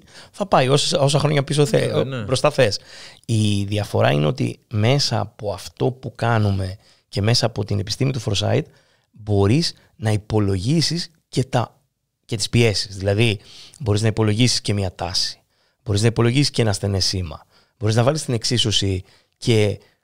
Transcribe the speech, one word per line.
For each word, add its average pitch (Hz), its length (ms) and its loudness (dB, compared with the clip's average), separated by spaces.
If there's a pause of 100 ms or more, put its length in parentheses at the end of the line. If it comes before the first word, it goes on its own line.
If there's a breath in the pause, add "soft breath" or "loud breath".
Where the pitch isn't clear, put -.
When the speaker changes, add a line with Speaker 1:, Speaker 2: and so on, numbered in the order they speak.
(320 loud breath)
Speaker 1:
θα - 140 -8
πάει 147 240 4
όσα, 151 300 2
όσα 143 200 2
χρόνια 143 240 0
πίσω 147 220 0
θε-, 135 220 0
Speaker 2:
Ναι, 147 160 -2
ναι. 127 200 -8
Speaker 1:
μπροστά 131 280 0
θες. 117 280 2 (460 loud breath)
Η 104 380 2
διαφορά 104 480 0
είναι 147 140 2
ότι 123 340 -2 (140)
μέσα 117 460 0
από 101 340 -8
αυτό 127 380 -4
που - 240 -12
κάνουμε 101 600 0 (320 soft breath)
και - 120 -4
μέσα 113 240 2
από 110 200 -4
την 101 140 -2
επιστήμη 107 320 -2
του 131 100 -6
foresight, 104 420 0 (480 soft breath)
μπορείς 107 640 2 (220 soft breath)
να 110 160 -2
υπολογίσεις 107 1000 -2 (200)
και 131 140 -2
τα, - 360 -4 (460)
και - 100 -6
τις 104 140 -4
πιέσεις. 110 480 0
Δηλαδή, 101 420 0 (400 loud breath)
μπορείς 107 220 0
να 113 60 2
υπολογίσεις 110 540 0
και - 120 -2
μια 98 220 -4
τάση, - 460 -6 (420)
μπορείς 101 180 -2
να 117 60 4
υπολογίσεις 120 440 2
και - 100 0
ένα 107 120 2
στενέ 98 260 -2
σήμα, 90 460 -4 (320 soft breath)
μπορείς 107 180 0
να 120 80 4
βάλεις 151 180 0
στην - 120 -4
εξίσωση 101 720 -2 (340 soft breath)
και 104 420 2 (240 soft breath)